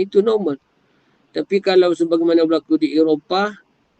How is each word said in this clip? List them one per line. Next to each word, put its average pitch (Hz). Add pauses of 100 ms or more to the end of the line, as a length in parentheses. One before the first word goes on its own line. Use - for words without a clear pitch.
itu 196
normal. 202 (720)
Tapi 190
kalau 185
sebagaimana 165
berlaku 156
di 147
Eropah, 160 (480)